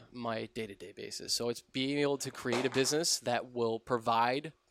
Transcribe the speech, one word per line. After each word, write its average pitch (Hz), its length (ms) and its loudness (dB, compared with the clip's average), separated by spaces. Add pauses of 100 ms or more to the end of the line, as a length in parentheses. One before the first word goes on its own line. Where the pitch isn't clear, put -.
(120)
my 117 420 -6
day-to-day 101 400 -10
basis. - 380 -8
So 120 160 0
it's 120 140 -4 (100)
being 135 260 0
able 143 200 2
to 135 120 -6
create 127 360 0
a 127 40 0
business 135 500 2
that 120 340 -2
will 113 240 2
provide 120 720 2 (180)